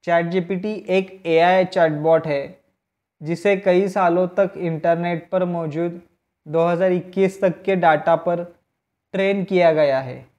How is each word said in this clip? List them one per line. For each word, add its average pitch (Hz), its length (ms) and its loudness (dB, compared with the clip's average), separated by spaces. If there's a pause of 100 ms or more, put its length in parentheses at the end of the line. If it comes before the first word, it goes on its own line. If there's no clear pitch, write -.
चैट 170 220 2
जी 180 140 -2
पी 180 160 -6
टी 208 160 -6 (160)
एक 190 380 -2
एआई 175 400 4
चैटबॉट 160 600 2
है, 147 320 -6 (640)
जिसे 170 360 0
कई 190 320 2
सालों 180 420 0
तक 190 260 0
इंटरनेट 170 760 -2
पर 185 160 0
मौजूद 170 540 -6 (460)
दो 160 180 0
हज़ार 175 280 0
इक्कीस 190 480 -2
तक 185 220 -2
के 190 140 0
डेटा 165 400 2
पर 175 260 -4 (720)
ट्रेन 196 300 -2
किया 175 280 4
गया 147 280 2
है। 127 260 -14 (120)